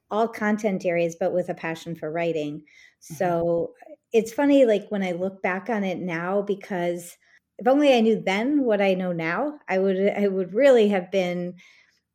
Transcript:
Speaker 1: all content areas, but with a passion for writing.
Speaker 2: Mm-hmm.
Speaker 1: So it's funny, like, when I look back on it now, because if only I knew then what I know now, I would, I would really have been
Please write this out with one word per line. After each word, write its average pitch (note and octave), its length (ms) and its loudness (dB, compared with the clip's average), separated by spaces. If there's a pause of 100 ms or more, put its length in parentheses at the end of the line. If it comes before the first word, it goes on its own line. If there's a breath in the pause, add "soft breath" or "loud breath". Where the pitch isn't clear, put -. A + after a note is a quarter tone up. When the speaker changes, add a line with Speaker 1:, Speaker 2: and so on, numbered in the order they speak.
Speaker 1:
all A3 180 0
content G#3+ 560 -2
areas, E3+ 360 0
but F#3 120 0
with F3 180 -2
a F3+ 40 -4
passion E3 420 -8
for D#3 160 -8
writing. D#3 500 -4
Speaker 2:
Mm-hmm. - 520 -20
Speaker 1:
So E3+ 600 0 (380)
it's A3 220 0
funny, C#4+ 320 6
like, G#3 240 2
when G3 140 -4
I F#3 80 -4
look F#3+ 320 -6
back F#3+ 260 -4
on G#3 140 -2
it F3+ 160 -4
now, F3+ 420 -4
because F3 720 -6 (440 soft breath)
if G3+ 80 -4
only C#4 260 6
I A#3 80 4
knew A3 180 2
then A3 440 0
what G#3 180 2
I G3 140 2
know F#3 160 -4
now, F3 480 -4 (100)
I F#3+ 80 0
would, F#3+ 400 2
I G3+ 100 2
would F#3+ 280 -4
really B3 340 6
have F#3 220 -2
been F3+ 420 -2 (600 loud breath)